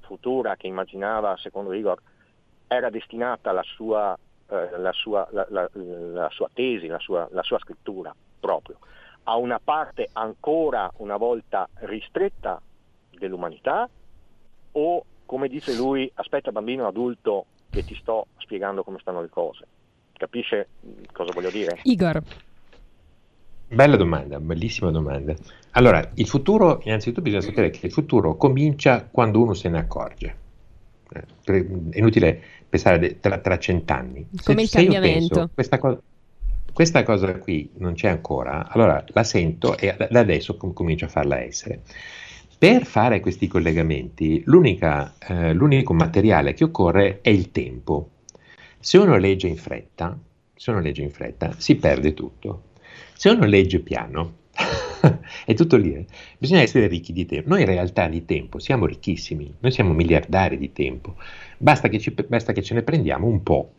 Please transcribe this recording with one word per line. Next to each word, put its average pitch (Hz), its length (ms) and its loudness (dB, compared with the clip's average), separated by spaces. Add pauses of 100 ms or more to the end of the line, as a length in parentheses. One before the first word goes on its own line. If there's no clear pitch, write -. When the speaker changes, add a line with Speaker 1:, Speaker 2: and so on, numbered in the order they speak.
Speaker 1:
futura 110 560 -6
che - 120 -16
immaginava, 98 680 -6
secondo 98 380 -12
Igor, 101 260 -4 (680)
era 127 220 -2
destinata 113 640 -8
la 92 100 -4
sua, 107 540 -6 (320)
eh, 87 300 -8
la 92 140 -4
sua, 101 400 -6
la, - 180 -6
la, 92 240 -6
la 87 560 -10
sua - 220 -8
tesi, 117 340 -6
la 82 120 -10
sua, 87 340 -6
la 87 100 -6
sua - 160 -6
scrittura 92 560 -14 (260)
proprio, 92 380 -6 (460)
a 113 120 -2
una 123 260 -4
parte 151 520 -6
ancora 117 800 -4
una 104 220 -8
volta 110 500 -4 (120)
ristretta 110 800 -8 (520)
dell'umanità, 92 760 -6 (880)
o, 165 320 -4 (220)
come 131 220 -8
dice 135 260 -8
lui, 131 400 -4
"Aspetta, 131 380 -6
bambino 117 340 -6
adulto, 107 580 -4 (240)
che - 160 -6
ti - 160 -14
sto 110 280 -6 (100)
spiegando 98 440 -8
come 95 180 -12
stanno 90 200 -8
le 85 80 -10
cose"? - 380 -8 (480)
Capisce - 540 -6 (440)
cosa 90 220 -8
voglio 90 160 -4
dire? 87 320 -6
Speaker 2:
Igor. 170 400 0 (1500)
Speaker 3:
Bella 135 240 8
domanda, 73 440 0
bellissima 82 500 -4
domanda. 73 420 -4 (400)
Allora, 113 420 4
il 110 120 0
futuro, 180 580 2
innanzitutto 110 380 -4
bisogna 101 200 0
sapere 98 280 0
che - 160 -12
il 92 60 -6
futuro 90 440 0
comincia 139 720 2
quando 110 320 2
uno 113 140 2
se 90 140 -4
ne 82 100 -2
accorge. - 580 -8 (760)
Eh, - 100 -14 (220)
per-, 95 220 2 (240)
è 87 80 -6
inutile 107 440 4 (260)
pensare 87 300 4
de-, 85 220 -2
tra, 98 180 0
tra 92 200 -2
cent'anni. 69 760 -4
Se, 180 120 -10
Speaker 2:
Come 220 180 4
il 220 60 0
Speaker 3:
se - 120 4
io 185 100 8
Speaker 2:
cambiamento. 170 460 2
Speaker 3:
penso, 170 180 0
"Questa 131 240 0
co-, 131 240 -2 (680)
questa 165 320 4
cosa 95 340 0
qui 76 400 -4
non 87 160 -4
c'è 98 140 0
ancora", 71 600 -4
allora 90 400 4
la 107 140 0
sento 87 560 0
e 98 180 -2
da, - 140 -2
da 117 100 6
adesso 95 360 0
com-, 92 160 -8
comincio 82 320 -2
a 78 40 -8
farla 71 320 -2
essere. - 420 -10 (760)
Per 240 260 8
fare 110 360 2
questi 92 260 -4
collegamenti, 80 1000 0
l'unica, 92 680 4 (140)
eh, 85 260 0
l'unico 131 400 4
materiale 85 600 4
che - 100 2
occorre 98 580 2
è - 80 2
il 95 220 2
tempo. 64 580 -6 (680)
Se - 180 6
uno 180 180 8
legge 95 300 2
in 82 100 -2
fretta, - 600 -10 (380)
se - 160 -8
uno 101 80 0
legge 73 220 -4
in 73 80 -6
fretta, - 460 -8
si - 200 2
perde 73 380 2
tutto. - 500 -12 (500)
Se - 160 2
uno 226 140 6
legge 95 360 4
piano, 62 560 -6 (160)
<laughs> - 920 0
è 113 80 2
tutto 165 220 4
lì, 87 180 2
eh. 78 120 -10 (320)
Bisogna 165 240 4
essere 110 240 4
ricchi 87 260 -4
di 87 140 -4
tempo. 76 240 -6
Noi 190 100 4
in 147 60 4
realtà 90 420 0
di 80 160 -6
tempo 73 340 -6
siamo 110 280 0
ricchissimi, - 720 -6
noi 123 140 0
siamo 98 200 2
miliardari 82 640 2
di 69 140 -8
tempo. 65 440 -8 (420)
Basta 147 300 4
che 107 100 0
ci, - 120 -4 (160)
basta 117 260 -2
che 98 100 -2
ce 110 120 -6
ne 117 80 0
prendiamo 95 440 0
un 110 160 0
po' 71 360 0